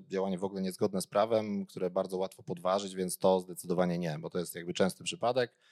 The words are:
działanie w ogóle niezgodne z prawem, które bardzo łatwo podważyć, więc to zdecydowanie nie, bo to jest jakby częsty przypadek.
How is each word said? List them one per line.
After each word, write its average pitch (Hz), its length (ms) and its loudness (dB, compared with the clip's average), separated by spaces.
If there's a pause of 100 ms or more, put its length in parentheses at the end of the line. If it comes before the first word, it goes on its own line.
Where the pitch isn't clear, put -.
działanie 95 300 -2
w 90 60 -4
ogóle 98 180 -4
niezgodne 95 400 0
z - 60 -8
prawem, 107 580 2
które 92 240 -4
bardzo 95 280 -2
łatwo 95 260 -6
podważyć, 92 520 -2
więc 92 220 -2
to 95 220 6
zdecydowanie 90 580 0
nie, 85 220 -2
bo 82 100 -8
to 92 100 -4
jest 85 160 -6
jakby 87 180 -6
częsty - 300 0
przypadek. 120 500 0 (180)